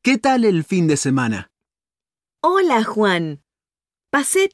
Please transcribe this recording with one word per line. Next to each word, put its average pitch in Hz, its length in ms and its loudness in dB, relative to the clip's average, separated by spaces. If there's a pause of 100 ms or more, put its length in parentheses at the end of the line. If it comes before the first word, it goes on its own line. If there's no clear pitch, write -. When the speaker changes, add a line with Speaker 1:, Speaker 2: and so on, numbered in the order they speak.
Speaker 1:
¿Qué 262 160 2
tal 262 280 0
el 180 180 2
fin 175 240 0
de 151 100 2
semana? 120 540 -2 (880)
Speaker 2:
Hola, 330 440 2
Juan. 175 580 -2 (680)
Pasé 370 440 0